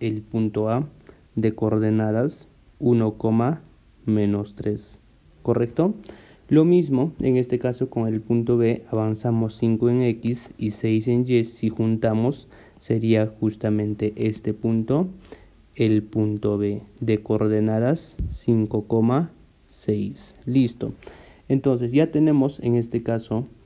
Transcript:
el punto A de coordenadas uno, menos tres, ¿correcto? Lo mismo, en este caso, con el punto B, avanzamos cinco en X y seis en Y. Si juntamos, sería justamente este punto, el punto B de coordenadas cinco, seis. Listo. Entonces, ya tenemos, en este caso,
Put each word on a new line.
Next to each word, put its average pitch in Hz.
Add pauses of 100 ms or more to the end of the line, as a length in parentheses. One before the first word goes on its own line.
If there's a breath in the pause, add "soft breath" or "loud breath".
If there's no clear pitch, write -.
el 110
punto 107
A 131 (480 loud breath)
de 110
coordenadas 110 (320)
uno, 117 (920)
menos 104
tres, - (460)
¿correcto? 123 (540 loud breath)
Lo 156
mismo, 156
en 131
este 123
caso, 123
con 113
el 110
punto 120
B, 117
avanzamos 110
cinco 113
en 123
X 117
y 107
seis 110
en 123
Y. 120
Si 117
juntamos, 113 (320 loud breath)
sería 110
justamente 107
este 107
punto, 113 (720 loud breath)
el 110
punto 107
B 104 (160)
de 110
coordenadas 110 (140)
cinco, 110 (800)
seis. - (100)
Listo. 123 (560 loud breath)
Entonces, 127
ya 156
tenemos, 147
en 120
este 117
caso, 117 (220)